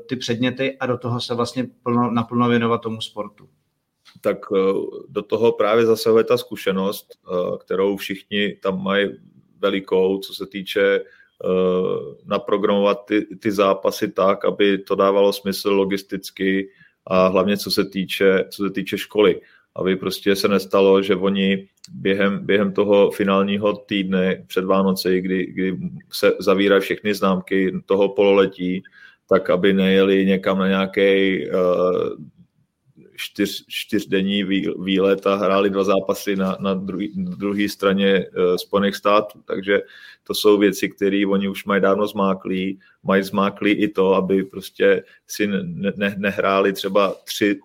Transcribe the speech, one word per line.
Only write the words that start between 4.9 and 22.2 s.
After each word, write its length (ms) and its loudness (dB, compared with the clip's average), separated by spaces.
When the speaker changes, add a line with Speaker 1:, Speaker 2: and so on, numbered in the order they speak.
Speaker 2:
do 120 -6
toho 300 2
právě 340 2
zasahuje 380 4
ta 140 2
zkušenost, 800 -4
eh, 420 -4
kterou 400 -2
všichni 560 -4
tam 200 -2
mají 240 0
velikou, 600 0
co 140 -14
se 120 -10
týče, 560 -2
eh, 1120 -4
naprogramovat 800 0
ty, 160 0
ty 300 -6
zápasy 560 0
tak, 380 0
aby 320 2
to 180 -4
dávalo 380 4
smysl 360 -4
logisticky 1000 -2
a 200 4
hlavně 300 2
co 140 -6
se 140 0
týče, 640 2
co 140 -8
se 60 -2
týče 280 -6
školy. 440 -2
Aby 200 -2
prostě 400 -2
se 120 -4
nestalo, 540 2
že 140 0
oni 520 -2
během, 540 -2